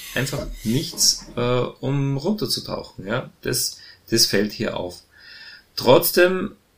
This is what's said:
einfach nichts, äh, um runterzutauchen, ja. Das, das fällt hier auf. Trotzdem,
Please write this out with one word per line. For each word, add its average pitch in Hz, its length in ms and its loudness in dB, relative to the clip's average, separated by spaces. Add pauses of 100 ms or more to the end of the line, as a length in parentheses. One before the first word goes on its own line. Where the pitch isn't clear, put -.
(160)
einfach - 300 -4 (180)
nichts, - 640 0 (100)
äh, 123 40 -2
um 135 760 0
runterzutauchen, 135 920 -4
ja. 127 220 -4 (120)
Das, - 380 -4 (300)
das 113 160 4
fällt 104 260 2
hier - 260 -4
auf. 90 200 -8 (800)
Trotzdem, 180 760 4 (240)